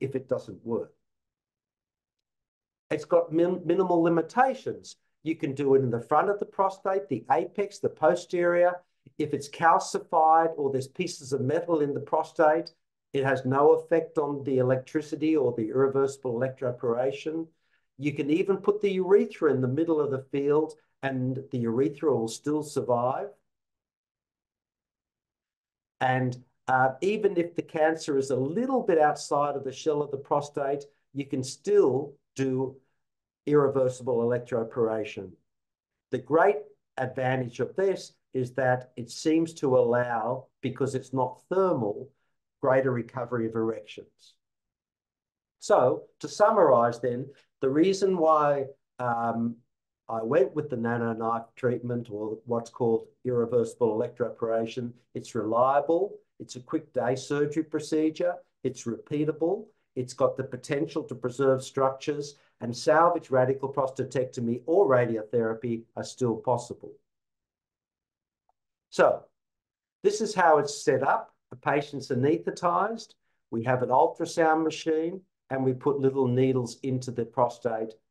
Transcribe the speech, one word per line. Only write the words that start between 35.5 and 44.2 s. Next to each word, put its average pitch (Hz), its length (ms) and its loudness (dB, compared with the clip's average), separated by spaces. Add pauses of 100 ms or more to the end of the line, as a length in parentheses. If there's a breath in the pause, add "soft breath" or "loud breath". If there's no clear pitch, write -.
The 127 80 -2
great 170 380 2 (400)
advantage 127 640 -4
of 120 160 -4
this 190 380 -2 (200)
is 127 200 -4
that 127 420 0
it 117 160 -12
seems 165 440 0
to 127 220 2
allow, 120 680 0 (160)
because 131 340 -4
it's - 160 -8
not 127 380 -4
thermal, 170 600 0 (520)
greater 131 300 2
recovery 120 560 -4
of 110 80 -8
erections. - 800 -6 (1200)